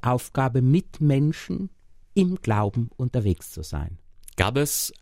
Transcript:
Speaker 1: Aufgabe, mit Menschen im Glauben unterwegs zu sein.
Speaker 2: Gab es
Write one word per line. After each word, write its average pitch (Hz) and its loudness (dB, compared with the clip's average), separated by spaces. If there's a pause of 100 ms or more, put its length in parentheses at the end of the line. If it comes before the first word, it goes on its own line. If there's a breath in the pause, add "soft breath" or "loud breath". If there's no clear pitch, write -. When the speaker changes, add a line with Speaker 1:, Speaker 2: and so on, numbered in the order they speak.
Speaker 1:
Aufgabe, 127 0
mit 139 2
Menschen 151 0 (420)
im 185 2
Glauben 107 0
unterwegs 113 -2
zu 80 -10
sein. 78 -8 (380)
Speaker 2:
Gab 104 2
es - -2